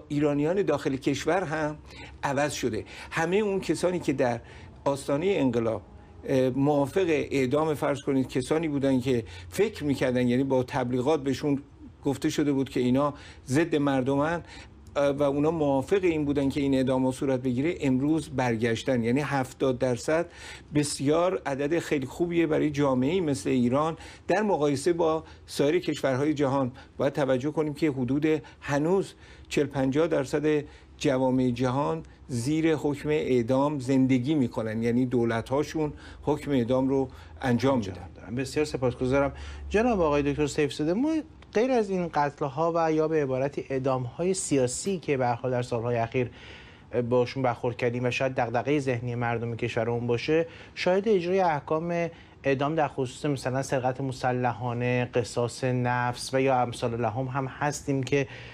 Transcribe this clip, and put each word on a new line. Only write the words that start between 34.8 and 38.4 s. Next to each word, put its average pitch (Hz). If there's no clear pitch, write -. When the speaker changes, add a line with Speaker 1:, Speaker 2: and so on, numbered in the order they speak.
Speaker 1:
یعنی 120
دولت‌هاشون 127
حکم 147
اعدام 131
رو 135
انجام 127
Speaker 2:
انجام 101
Speaker 1:
می‌دن. 90
Speaker 2:
دارن. -
بسیار 135